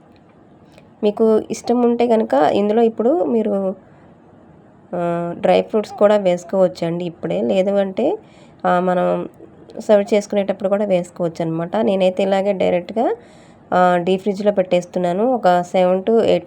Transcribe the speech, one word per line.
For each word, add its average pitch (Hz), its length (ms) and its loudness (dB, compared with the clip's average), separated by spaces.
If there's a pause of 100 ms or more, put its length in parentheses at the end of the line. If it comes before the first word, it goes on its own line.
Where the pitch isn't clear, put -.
(1040)
మీకు 220 480 2
ఇష్టం 240 320 -2
ఉంటే 240 240 2
కనుక 226 280 2
ఇందులో 220 480 2
ఇప్పుడు 233 420 0
మీరు, 208 500 -2 (1200)
ఆ, 170 440 -4
డ్రై 185 240 4
ఫ్రూట్స్ 214 300 -4
కూడా 208 240 4
వేసుకోవచ్చండి 175 880 0
ఇప్పుడే, 170 360 -6
లేదు 202 300 0
అంటే, 202 480 -2 (480)
ఆ, 180 140 2
మనం 180 480 -2 (500)
సర్వ్ 208 360 2
చేసుకునేటప్పుడు 202 540 -2
కూడా 202 160 -2
వేసుకోవచ్చు 175 580 -4
అనమాట. 165 340 -4
నేనైతే 196 460 0
ఇలాగే 196 300 0
డైరెక్ట్గా, 185 600 -2 (580)
ఆ, 180 240 2
డీప్ 185 260 -2
ఫ్రిడ్జ్లో 202 300 -2
పెట్టేస్తున్నాను. 180 800 -2
ఒక 208 140 0
seven 180 560 2
to 226 160 2
eight 180 260 2